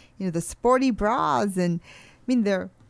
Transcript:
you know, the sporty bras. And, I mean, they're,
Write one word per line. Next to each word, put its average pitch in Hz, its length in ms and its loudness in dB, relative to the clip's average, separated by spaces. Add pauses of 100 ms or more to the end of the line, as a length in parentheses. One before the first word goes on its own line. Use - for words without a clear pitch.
(160)
you 190 80 -8
know, 185 60 -2
the 165 100 -2
sporty 254 500 2
bras. 208 680 0
And, 175 240 0
I - 440 -20
mean, 247 180 2
they're, 190 260 -2 (200)